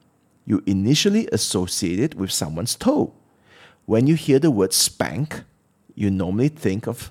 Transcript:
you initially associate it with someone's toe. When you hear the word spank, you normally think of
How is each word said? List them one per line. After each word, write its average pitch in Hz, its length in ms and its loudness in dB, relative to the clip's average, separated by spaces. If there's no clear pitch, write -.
you 107 200 0
initially 143 640 2
associate 90 680 -2
it 151 140 -2
with 95 180 -6
someone's 82 420 -4
toe. - 380 0
When 113 220 2
you 156 80 6
hear 143 240 4
the 156 120 4
word 98 220 2
spank, - 720 -4
you 101 160 0
normally 95 380 0
think 113 380 -2
of - 240 -8